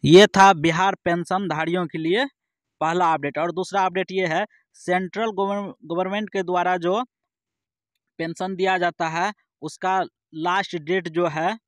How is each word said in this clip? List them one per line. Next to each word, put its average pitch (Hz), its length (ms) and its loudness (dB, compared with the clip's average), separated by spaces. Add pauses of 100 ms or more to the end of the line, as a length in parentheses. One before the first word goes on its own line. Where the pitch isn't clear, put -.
ये 180 240 10
था 196 260 8
बिहार 165 400 0 (100)
पेंशन 180 440 -2
धारियों 165 380 -2
के 165 120 -10
लिए 175 260 0 (560)
पहला 170 320 2
अपडेट। 143 260 -4
और 170 140 -2
दूसरा 185 320 -2
अपडेट 185 280 -2
ये 185 140 -2
है, 170 180 -2 (300)
सेंट्रल 185 580 -4
गवर्न-, 196 400 -4 (120)
गवर्नमेंट 185 460 -4
के 196 120 -2
द्वारा 180 360 0
जो 180 240 0 (1160)
पेंशन 175 380 -6
दिया 185 220 0
जाता 170 300 -2
है 175 240 -2 (300)
उसका 185 400 -2 (340)
लास्ट 180 420 -2
डेट 170 320 -2
जो 170 180 0
है 165 280 -2 (120)